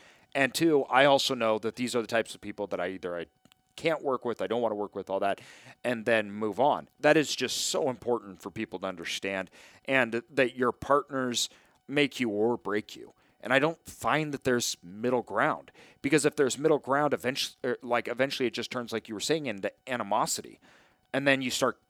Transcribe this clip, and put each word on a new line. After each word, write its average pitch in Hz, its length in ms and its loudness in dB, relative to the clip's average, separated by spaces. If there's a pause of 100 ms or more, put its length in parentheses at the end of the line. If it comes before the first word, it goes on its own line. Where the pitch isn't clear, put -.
(340)
And 135 200 2
two, 151 300 4
I 127 200 6
also 139 300 4
know 110 240 2
that 110 180 -4
these 120 180 -4
are 120 60 2
the 107 80 -6
types 113 260 0
of - 60 -20
people 104 280 -8
that 90 120 -6
I 90 80 -2
either 87 280 -8
I 82 100 -8 (500)
can't 156 260 -2
work 135 220 -2
with, 113 160 -4
I 95 60 -2
don't 117 160 -2
wanna 107 120 0
work 104 200 -6
with, 95 160 -8
all 98 100 -2
that, 98 180 0 (460)
and 113 220 -2
then 107 260 2
move 107 260 -4
on." 117 300 2 (100)
That 151 200 6
is 139 180 0
just - 320 -4
so 180 220 0
important 113 500 -4
for 101 100 -10
people 101 280 -8
to 95 80 -6
understand, 95 640 -6 (340)
and 120 460 0
that 131 260 2
your 123 160 2
partners 135 760 -2 (380)
make 143 300 0
you 120 120 0
or 110 260 2
break 104 400 -4
you. - 160 -18 (280)
And 110 120 -2
I 135 60 6
don't 160 280 0
find 147 460 -2
that 131 120 -8
there's 123 380 2
middle 110 400 -2
ground, 104 480 -2 (320)
because 143 220 4
if 147 100 2
there's 123 240 0
middle 151 200 4
ground, 139 340 0
eventu-, 127 420 -4 (100)
er, 123 180 -2
like, 120 260 -2
eventually 127 380 0
it 110 80 -2
just 120 180 -6
turns, 120 200 -6
like 113 160 -4
you 113 60 -8
were 101 60 -6
saying, 151 260 -2
into 101 240 -4 (160)
animosity. 117 720 -2 (540)
And 135 160 0
then 135 140 4
you 123 80 -4
start 123 280 0 (120)